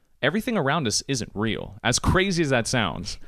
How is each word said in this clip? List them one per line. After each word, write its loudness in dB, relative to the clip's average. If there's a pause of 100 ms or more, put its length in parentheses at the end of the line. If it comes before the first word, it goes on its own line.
(220)
Everything 0
around 2
us -2
isn't -4
real. -4
As 2
crazy 2
as 0
that 2
sounds, -2 (100)